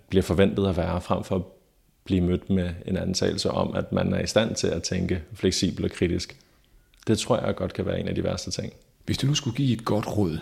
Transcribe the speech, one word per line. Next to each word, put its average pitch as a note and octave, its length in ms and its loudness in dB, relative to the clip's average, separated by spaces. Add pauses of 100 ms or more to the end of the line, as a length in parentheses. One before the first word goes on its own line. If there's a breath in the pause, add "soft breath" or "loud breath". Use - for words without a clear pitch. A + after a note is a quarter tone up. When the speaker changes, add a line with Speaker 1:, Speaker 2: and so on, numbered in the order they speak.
Speaker 1:
bliver F#2 140 4
forventet G2 460 4
at F2+ 80 0
være, F2 240 0
frem F#2 240 -2
for G2 120 -2
at F#2 60 0 (640)
blive F#2+ 160 2
mødt F2+ 300 0
med F2+ 200 2 (160)
en F#2 100 0
antagelse F2+ 540 0
om, - 240 0
at F#2 180 -2
man F#2 200 2
er F#2 80 0
i F2 60 -2
stand - 280 0
til - 120 -2
at E2+ 160 0
tænke F2+ 400 -2 (120)
fleksibelt F#2 500 0
og F#2+ 60 -2
kritisk. F2 460 -2 (680 soft breath)
Det A2 120 4
tror - 280 0
jeg G2+ 100 0
godt F#2 160 -4
kan F#2 140 -4
være F2+ 140 -2
en F2+ 80 -2
af F2+ 60 -2
de F2+ 100 -2
værste F#2 260 -2
ting. - 220 -6 (320)
Speaker 2:
Hvis - 140 -2
du C3 80 0
nu D3 80 2
skulle A#2 220 -2
give C3+ 160 2
et - 120 -2
godt G#2+ 320 0
råd E2 260 0